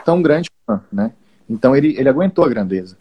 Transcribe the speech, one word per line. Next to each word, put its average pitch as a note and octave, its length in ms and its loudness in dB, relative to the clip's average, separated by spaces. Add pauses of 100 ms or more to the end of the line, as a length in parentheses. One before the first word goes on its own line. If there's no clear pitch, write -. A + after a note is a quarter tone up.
tão E3+ 180 0
grande D#3 280 0 (160)
quanto, G2+ 260 -4
né? G2+ 200 -4 (360)
Então B2 280 0
ele, D3 200 0
ele C3 140 0
aguentou E3+ 340 0
a C3+ 60 0
grandeza, F#2+ 520 -4